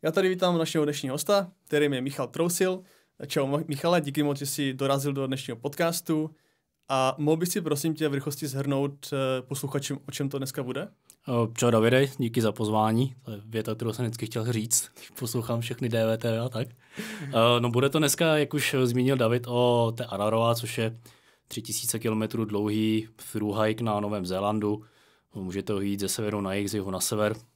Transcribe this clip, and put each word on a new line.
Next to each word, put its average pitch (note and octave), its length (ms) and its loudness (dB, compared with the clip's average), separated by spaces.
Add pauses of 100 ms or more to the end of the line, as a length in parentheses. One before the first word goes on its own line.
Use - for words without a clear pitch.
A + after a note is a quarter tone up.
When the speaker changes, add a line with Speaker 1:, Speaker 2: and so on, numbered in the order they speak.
Speaker 1:
Já D#3 100 0
tady F#3 180 2
vítám F3+ 280 2
našeho D#3+ 280 2
dnešního C#3+ 280 -4
hosta, G3 380 0 (160)
kterým D3 260 4
je B2+ 80 -2
Michal C3+ 260 -4
Trousil. F#3 560 0 (440)
Čau, C#3 200 0
Mo-, D3 200 -2
Michale, E3+ 340 2
díky D3 220 -2
moc, C#3+ 140 0
že C#3 80 -8
jsi C#3 280 -2
dorazil C#3 400 0
do C3+ 140 -2
dnešního C3 300 -6
podcastu. D#3+ 720 -2 (580)
A C3 280 4
mohl D#3 200 2
bys F3 140 -2
si, G3+ 100 -2
prosím D#3 320 0
tě, D3+ 160 0
v C#3 40 -2
rychlosti C#3+ 340 -4
shrnout, C#3 680 -2
eh, C3 280 0
posluchačům, C#3 680 -6
o C#3+ 40 -12
čem C#3 180 -4
to C#3 80 -6
dneska C3+ 260 -6
bude? B2+ 240 -6 (400)
Speaker 2:
Eh, A#2 300 2
čau, A#2+ 140 6
Davide, A#2+ 360 6 (100)
díky A#2 240 0
za A2 100 4
pozvání. A2 720 2
To - 80 -12
je G2+ 140 -10
věta, A2 300 -4
kterou A2+ 180 -4
jsem B2 120 -4
vždycky A#2 200 -6
chtěl A2+ 280 -4
říct, A2+ 420 0
když - 140 -20
poslouchám A#2 520 -4
všechny A#2+ 280 -4
D A2+ 160 2
V A2+ 120 2
T A2+ 220 -2
a B2 100 -4
tak. - 180 -6 (540)
Eh, C#3 100 -8 (280)
no, A#2+ 100 2
bude B2+ 200 4
to D#3 100 2
dneska, D#3 380 2
jak D3 160 0
už C#3+ 300 0
zmínil B2+ 340 4
David, A#2+ 300 2
o A#2+ 500 4
Te A#2+ 80 -6
Araroa, A2+ 500 2
což A#2 220 -6
je A2+ 220 -2 (480)
tři - 140 -8
tisíce A#2 380 -4
kilometrů A2 460 0
dlouhý G#2+ 640 0 (240)
thru G#2 220 -2
hike A2 300 0
na G#2+ 160 0
Novém G#2 260 -4
Zélandu. G#2 580 -2 (520)
Můžete F#2+ 380 -4
ho G2 80 -2
jít G2+ 180 -2
ze G2 100 -4
severu G#2 320 -2
na F#2+ 120 -2
jih, G2+ 180 -2
z - 20 -6
jihu G2 180 -4
na F#2 80 -4
sever. G#2+ 360 0 (200)